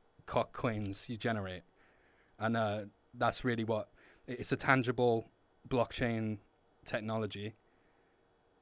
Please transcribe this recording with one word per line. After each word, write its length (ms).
cock 260
coins 560
you 80
generate, 460
and, 160
uh, 260
that's 280
really 220
what, 240
it's 260
a 40
tangible 760
blockchain 680
technology. 720